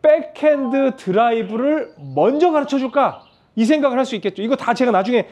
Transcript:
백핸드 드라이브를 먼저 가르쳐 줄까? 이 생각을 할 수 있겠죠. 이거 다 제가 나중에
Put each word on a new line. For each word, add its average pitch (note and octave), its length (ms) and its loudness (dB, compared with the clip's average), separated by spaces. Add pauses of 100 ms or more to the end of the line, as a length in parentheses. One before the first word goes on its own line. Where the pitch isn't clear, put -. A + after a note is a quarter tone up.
백핸드 C#4 920 0
드라이브를 A3+ 960 -2 (220)
먼저 C#4 360 2
가르쳐 C#4+ 260 0
줄까? B3+ 460 -2 (320)
이 A3 100 2
생각을 C4+ 320 2
할 C4 80 0
수 A#3+ 100 -8
있겠죠. F#3+ 280 -6
이거 A#3+ 120 0
다 - 180 -2
제가 B3 180 0
나중에 G3 400 0